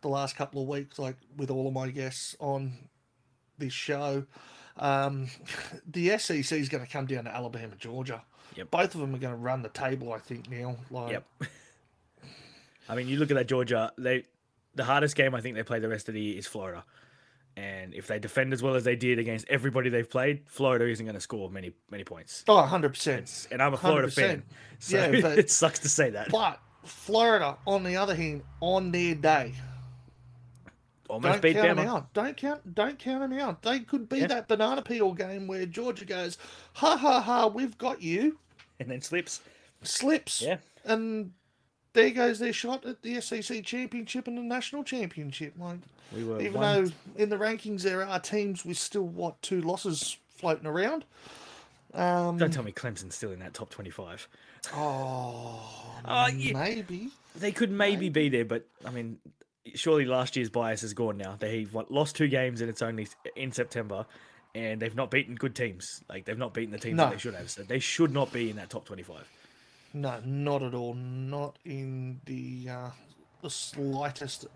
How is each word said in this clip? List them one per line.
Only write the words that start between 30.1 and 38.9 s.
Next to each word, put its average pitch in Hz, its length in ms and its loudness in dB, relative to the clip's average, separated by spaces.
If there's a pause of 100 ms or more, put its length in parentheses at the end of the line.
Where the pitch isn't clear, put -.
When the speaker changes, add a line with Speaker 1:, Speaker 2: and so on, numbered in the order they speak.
Speaker 2:
Almost 120 240 2
Speaker 1:
don't 202 100 2
Speaker 2:
beat 165 140 8
Speaker 1:
count 208 140 8
'em 170 80 4
Speaker 2:
Bama. 185 80 2
Speaker 1:
out. 214 260 -4
Don't 254 240 0
count, 277 380 -4
don't 262 240 0
count 262 240 -4
'em 262 160 -2
out. 233 240 -4
They 247 180 2
could 233 280 -4
be 269 120 0
Speaker 2:
Yeah. - 80 4
Speaker 1:
that 240 200 -2
banana 226 340 4
peel 214 320 2
game 190 320 -4
where 190 180 -2
Georgia 226 400 -4
goes, 180 320 -4 (380)
"Ha, - 240 6
ha, 254 220 6
ha, 233 260 4
we've 226 320 0
got 247 240 -2
you." 214 360 2 (400)
Speaker 2:
And 123 120 -6